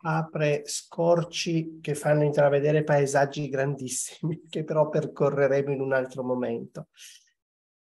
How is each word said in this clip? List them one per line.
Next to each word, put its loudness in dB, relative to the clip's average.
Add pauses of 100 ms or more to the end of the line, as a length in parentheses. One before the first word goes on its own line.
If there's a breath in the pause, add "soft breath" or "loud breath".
apre -2
scorci -2
che -4
fanno 2
intravedere 4
paesaggi 2
grandissimi, -6
<laughs> -20
che -6
però 2
percorreremo 0
in -2
un -4
altro -2
momento. -6 (920 loud breath)